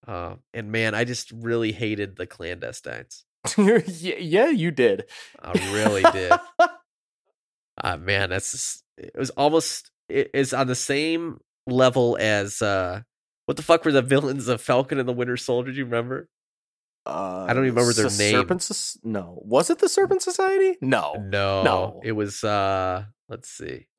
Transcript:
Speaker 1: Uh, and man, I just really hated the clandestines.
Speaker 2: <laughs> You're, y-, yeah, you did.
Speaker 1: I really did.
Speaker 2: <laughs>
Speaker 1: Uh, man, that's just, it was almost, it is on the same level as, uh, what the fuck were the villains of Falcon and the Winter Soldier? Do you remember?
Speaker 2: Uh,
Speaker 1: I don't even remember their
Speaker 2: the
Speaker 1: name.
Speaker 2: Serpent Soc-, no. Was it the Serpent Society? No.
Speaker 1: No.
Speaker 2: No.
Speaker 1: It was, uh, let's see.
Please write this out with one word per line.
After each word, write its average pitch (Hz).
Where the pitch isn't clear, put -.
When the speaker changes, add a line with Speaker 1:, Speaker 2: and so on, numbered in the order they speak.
Speaker 1:
Uh, 90
and 107
man, 113
I 117
just 120
really 117
hated 104
the 90
clandestines. 71
Speaker 2:
<laughs> -
You're, 214
y-, 170
yeah, 180
you 175
did. 113
Speaker 1:
I 85
really 104
did. 92
Speaker 2:
<laughs> 349
Speaker 1:
Uh, 87
man, 98
that's 95
just, -
it -
was 131
almost, 156
it 135
is 135
on 131
the 127
same 160
level 127
as, 104
uh, 98
what 143
the -
fuck 165
were 160
the 139
villains 135
of 120
Falcon 135
and 123
the 127
Winter 123
Soldier? 123
Do 131
you 135
remember? 120
Speaker 2:
Uh, 92
Speaker 1:
I 120
don't 131
even 123
remember 120
their 110
Speaker 2:
the 101
Speaker 1:
name. 104
Speaker 2:
Serpent 127
Soc-, -
no. 95
Was 127
it 330
the 392
Serpent 392
Society? 381
No. 95
Speaker 1:
No. 98
Speaker 2:
No. 98
Speaker 1:
It 110
was, 104
uh, 98
let's 117
see. -